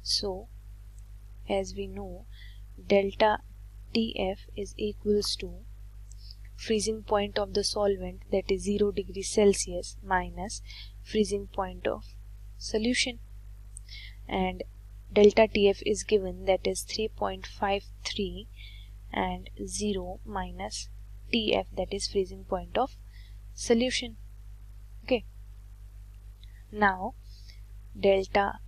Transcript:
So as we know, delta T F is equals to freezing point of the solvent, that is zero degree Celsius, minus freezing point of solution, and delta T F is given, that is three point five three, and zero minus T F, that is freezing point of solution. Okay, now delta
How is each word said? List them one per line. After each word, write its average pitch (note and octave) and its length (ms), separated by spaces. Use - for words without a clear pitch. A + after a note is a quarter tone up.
So G3 440
as G3 260
we G3 140
know, F#3+ 380
delta G3+ 520
T A3+ 280
F F#3+ 340
is G3 220
equals G#3 600
to F3+ 160
freezing A3 480
point G#3 360
of G3 160
the G3 100
solvent, F#3+ 560
that G3 220
is F#3 100
zero G3+ 300
degree F#3+ 300
Celsius, G3 840
minus F3+ 580
freezing G3+ 440
point F#3 420
of - 160
solution, A#3+ 600
and F#3 340
delta G#3 360
T G3+ 200
F G3 160
is G3+ 200
given, F#3+ 400
that F#3+ 220
is F#3+ 160
three A3 260
point F#3+ 380
five G3+ 380
three, F#3+ 420
and F#3 380
zero F#3+ 580
minus F#3+ 640
T A3 220
F, F#3+ 120
that F3+ 160
is G3 140
freezing F#3+ 380
point F3+ 340
of B3+ 160
solution. A#3+ 640
Okay, - 220
now G3+ 440
delta G3 680